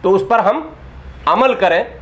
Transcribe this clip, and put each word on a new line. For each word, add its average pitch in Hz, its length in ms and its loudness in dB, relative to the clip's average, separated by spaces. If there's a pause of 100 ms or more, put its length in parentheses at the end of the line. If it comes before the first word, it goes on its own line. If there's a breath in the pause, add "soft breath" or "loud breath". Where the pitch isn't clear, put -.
तो 180 80 0
उस 196 200 2
पर 226 100 4
हम 254 280 0 (600)
अमल 233 260 2
करें। 185 320 2 (160)